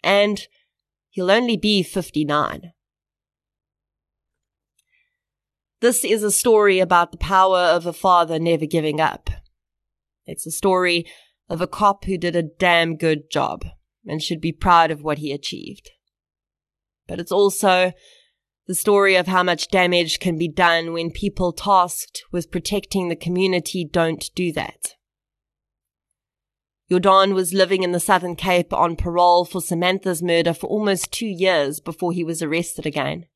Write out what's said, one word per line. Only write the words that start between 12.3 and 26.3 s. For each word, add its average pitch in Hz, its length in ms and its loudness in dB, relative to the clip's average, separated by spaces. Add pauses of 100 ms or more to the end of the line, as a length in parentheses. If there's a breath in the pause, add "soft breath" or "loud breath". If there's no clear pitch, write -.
a 170 60 0
damn 165 540 0
good 156 340 -2
job - 340 -4 (420)
and 156 160 -8
should 160 180 -6
be 165 120 -4
proud 170 380 2
of 147 120 -8
what 151 160 -4
he 143 140 -8
achieved. - 580 -12 (1160)
But 180 100 -10
it's 170 140 -8
also 190 600 2 (760 soft breath)
the 185 80 -6
story 196 420 4
of 180 100 2
how 185 160 2
much 175 260 -2
damage 180 500 0
can 170 200 -2
be 165 100 -2
done 165 440 0
when 165 180 -6
people 190 420 -4
tasked 180 680 0 (100)
with 175 180 -6
protecting 185 580 -4
the 165 80 -4
community 180 680 -2
don't 165 500 -2
do 175 180 -2
that. - 420 -10 (2000)